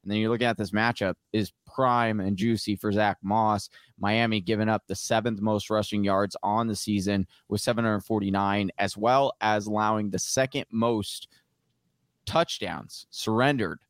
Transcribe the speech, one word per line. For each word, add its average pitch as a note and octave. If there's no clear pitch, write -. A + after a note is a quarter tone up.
And G2
then G#2+
you're A2
looking A#2+
at A2+
this G2
matchup G#2
is G#2+
prime A#2+
and F#2+
juicy G#2
for G#2+
Zach G2+
Moss. G#2+
Miami A2
giving G#2+
up G#2+
the F#2+
seventh A2
most G#2+
rushing G#2
yards G2
on A2
the G#2+
season G2
with G#2
seven A#2
hundred G#2+
forty-nine, G2
as F#2+
well B2+
as G#2+
allowing G#2+
the F#2+
second -
most A2+
touchdowns -
surrendered A#2